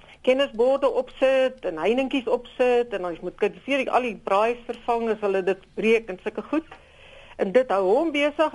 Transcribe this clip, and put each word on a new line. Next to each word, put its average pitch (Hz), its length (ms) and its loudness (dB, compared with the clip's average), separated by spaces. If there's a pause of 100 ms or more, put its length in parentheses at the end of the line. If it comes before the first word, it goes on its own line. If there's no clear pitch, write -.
(220)
kennisborde 262 680 2
opsit 262 720 0
en 170 140 -4
heiningkies 254 500 0
opsit 240 640 0
en 185 100 -6
dan 175 180 -6
moet 180 160 -10
kultiveer, 240 540 -2
al 254 120 2
die 233 220 -6
braais 220 320 2 (100)
vervang 233 440 -4
as 214 100 -2
hulle 190 240 0
dit 185 140 0 (160)
breek 220 340 2
en 185 140 -10
sulke 214 200 -8
goed. 311 220 -4 (720)
En 196 160 -2
dit 254 180 4
hou 196 120 2 (140)
hom 320 160 0
besig 294 420 0